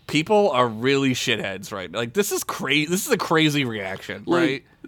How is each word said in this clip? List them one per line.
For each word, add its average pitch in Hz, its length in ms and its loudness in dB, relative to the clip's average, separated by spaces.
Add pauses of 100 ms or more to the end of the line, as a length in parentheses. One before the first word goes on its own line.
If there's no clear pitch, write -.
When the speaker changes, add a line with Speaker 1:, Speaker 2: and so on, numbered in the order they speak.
Speaker 1:
people 202 460 2
are 123 140 4
really 131 460 2
shitheads, 101 580 -2
right? 92 220 -8
Like, 117 220 -4
this 202 180 0
is 370 100 -4
cra-, 147 460 0
this 180 180 0
is 285 60 0
a 196 60 4
crazy 151 480 2
reaction, 101 580 -6
Speaker 2:
Like, - 160 2
Speaker 1:
right? - 240 0 (240)